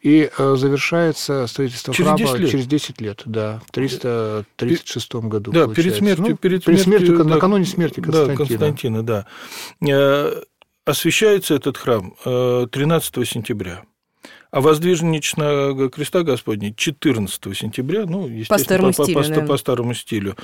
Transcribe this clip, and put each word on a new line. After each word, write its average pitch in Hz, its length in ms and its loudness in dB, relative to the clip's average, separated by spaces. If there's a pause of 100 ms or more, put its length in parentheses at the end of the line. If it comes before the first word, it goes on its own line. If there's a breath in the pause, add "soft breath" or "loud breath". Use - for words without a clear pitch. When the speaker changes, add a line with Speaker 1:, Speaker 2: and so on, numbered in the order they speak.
Speaker 1:
и, 147 340 4
э, 139 200 2
завершается 139 920 0
строительство 127 480 -6
Speaker 2:
Через 175 140 0
Speaker 1:
храма 156 100 4
Speaker 2:
десять 135 220 0
лет. 151 100 2
Speaker 1:
через 127 160 0
десять 143 340 -4
лет, 107 240 -8
да, 107 420 -6
в - 60 -20
триста 113 720 -4 (120)
тридцать 120 320 -2
шестом 117 400 -8
году, 107 240 -4
Speaker 2:
Да, 165 80 4
перед 110 140 2
Speaker 1:
получается. 185 260 2
Speaker 2:
смертью, 196 300 2
Speaker 1:
Ну, - 60 -2
Speaker 2:
перед 185 280 0
Speaker 1:
при 170 120 6
смерти, 190 80 6
Speaker 2:
смертью, 180 340 6
Speaker 1:
кон-, 156 100 4
Speaker 2:
да. 160 60 4
Speaker 1:
накануне 185 320 4
смерти - 340 -2
Speaker 2:
Да, 170 60 -6
Speaker 1:
Константина. 151 300 2
Speaker 2:
Константина, 113 680 0
да. 107 220 -2 (600 loud breath)
Э, 139 540 2 (420)
освящается 175 720 2
этот 135 220 -2
храм, 104 380 -2 (100)
э, 123 460 0
тринадцатого 143 560 -2
сентября, 101 560 -8 (680 loud breath)
а 139 120 -2
воздвижение 160 580 2 (720)
креста 160 320 -2
Господня 107 520 -4
четырнадцатого 113 800 -2
сентября, 139 520 -4
ну, 170 220 -4
естественно, 113 300 0
Speaker 3:
По 139 60 0
старому 185 280 4
Speaker 2:
по, - 40 -6
по, 151 80 2
Speaker 3:
стилю, 170 140 0
Speaker 2:
по 147 60 4
ста-, 156 160 0
Speaker 3:
да. 151 60 0
Speaker 2:
по 143 120 0
старому 120 360 -2
стилю. 98 500 -6